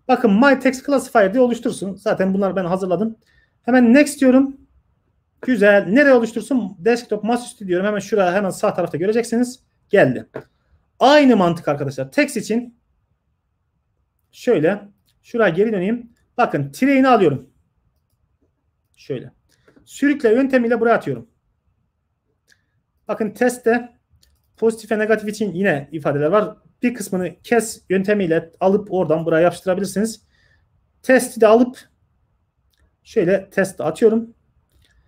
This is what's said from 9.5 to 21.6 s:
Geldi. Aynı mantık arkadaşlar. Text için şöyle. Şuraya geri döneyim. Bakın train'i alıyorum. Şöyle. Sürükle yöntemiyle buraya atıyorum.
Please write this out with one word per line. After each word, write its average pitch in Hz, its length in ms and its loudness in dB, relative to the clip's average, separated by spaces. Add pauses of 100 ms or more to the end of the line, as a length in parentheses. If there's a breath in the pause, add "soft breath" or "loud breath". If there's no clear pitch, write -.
Geldi. 135 400 2 (680)
Aynı 262 380 6
mantık 170 300 0
arkadaşlar. 135 440 -6
Text - 260 -2
için 233 400 -6 (1500)
şöyle. 196 500 0 (420)
Şuraya 220 260 -2
geri 196 220 0
döneyim. 208 420 -6 (240)
Bakın 156 340 -2
train'i 269 360 2
alıyorum. 185 420 2 (1500)
Şöyle. - 360 -14 (540 soft breath)
Sürükle 269 480 0
yöntemiyle 247 460 0
buraya 226 160 2
atıyorum. 127 320 -8 (1800)